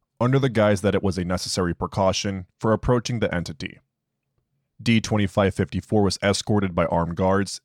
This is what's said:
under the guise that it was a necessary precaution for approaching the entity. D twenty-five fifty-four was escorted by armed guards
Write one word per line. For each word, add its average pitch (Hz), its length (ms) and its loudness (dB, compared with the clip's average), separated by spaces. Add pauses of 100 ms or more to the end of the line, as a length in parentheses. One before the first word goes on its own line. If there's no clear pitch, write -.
(200)
under 127 180 2
the 131 120 0
guise 104 320 2
that 98 120 2
it 98 80 -2
was 92 140 -2
a 90 80 -2
necessary 90 500 -2
precaution 95 720 -2 (140)
for 110 160 0
approaching 123 460 -2
the 104 140 -2
entity. 82 440 -8 (1040)
D 113 180 4
twenty-five 101 540 0
fifty-four 101 480 0
was 95 200 0
escorted 98 520 0
by 87 100 2
armed 85 320 -2
guards 95 480 0